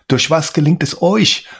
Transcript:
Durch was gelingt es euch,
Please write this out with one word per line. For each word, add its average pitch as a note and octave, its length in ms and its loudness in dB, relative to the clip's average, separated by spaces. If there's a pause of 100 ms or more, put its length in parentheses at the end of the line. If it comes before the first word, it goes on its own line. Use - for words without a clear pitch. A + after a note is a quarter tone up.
Durch C3 220 0
was D#3 240 0
gelingt D#3+ 300 2
es - 180 -6
euch, G3+ 460 0 (120)